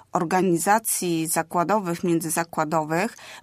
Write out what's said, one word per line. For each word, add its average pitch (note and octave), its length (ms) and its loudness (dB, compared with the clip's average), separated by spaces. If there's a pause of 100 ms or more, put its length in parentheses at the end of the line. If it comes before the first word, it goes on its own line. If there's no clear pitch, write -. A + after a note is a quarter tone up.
(120)
organizacji F3 1160 0
zakładowych, E3+ 760 -2
międzyzakładowych, E3 1120 0 (260)